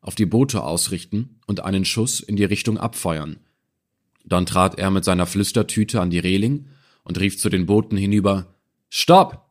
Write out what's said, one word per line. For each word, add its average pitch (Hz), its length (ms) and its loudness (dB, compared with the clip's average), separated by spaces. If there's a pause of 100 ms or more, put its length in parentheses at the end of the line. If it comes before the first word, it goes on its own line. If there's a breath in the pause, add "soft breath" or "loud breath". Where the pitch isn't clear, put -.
auf - 120 -12
die 107 120 0
Boote 117 380 0
ausrichten 90 840 -6
und 98 140 -4
einen 95 240 -2
Schuss 113 340 -2
in 104 160 -6
die 101 80 2
Richtung 104 340 0
abfeuern. 78 600 -6 (880)
Dann 90 200 0
trat 92 320 0
er 95 140 0
mit 95 140 0
seiner 90 200 2
Flüstertüte 104 760 0
an 90 80 0
die 87 100 0
Reling 101 480 0 (360 soft breath)
und 90 160 -6
rief 98 200 0
zu 104 100 0
den 92 160 0
Booten 107 320 2
hinüber: 98 560 0 (360)
„Stopp! - 600 4